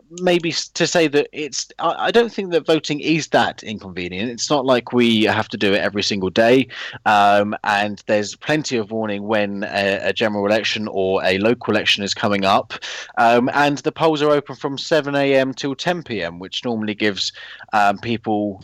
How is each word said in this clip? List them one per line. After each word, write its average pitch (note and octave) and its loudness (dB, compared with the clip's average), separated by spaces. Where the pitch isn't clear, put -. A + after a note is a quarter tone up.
maybe F3 2
s-, - -6
to - 0
say E3 2
that C#3+ 2
it's, - -8
I, E3 -2
I - -2
don't A3+ 4
think F#3+ -6
that D#3+ 2
voting D3+ 0
is D#3 0
that A2+ 0
inconvenient. F#2 -8
It's A#2+ -6
not C3 2
like B2 2
we A#2 4
have G#2 2
to A#2 -8
do G2+ 2
it G2+ 2
every G2 -2
single F#2+ -2
day, A#2+ 4
um, G#2 4
and G#2 -2
there's G#2 -2
plenty D3+ -2
of G#2+ -4
warning G#2+ -4
when G2+ 0
a, G2 0
a G2 -2
general G#2 0
election G#2+ 0
or F#2+ 0
a F#2 2
local A2+ 0
election G#2 0
is G2 -4
coming G2+ 0
up, G2+ 2
um, A#2+ 4
and C#3+ 2
the D#3 -2
polls D#3 0
are D3+ 2
open C#3+ 0
from C#3 -6
seven C#3+ 0
A C#3 2
M C3 2
till C#3 -6
ten F3 -4
P G#2+ -6
M, E2+ -6
which F#2 -10
normally G#2+ -2
gives, G#2 -2
um, G#2 2
people G#2 -4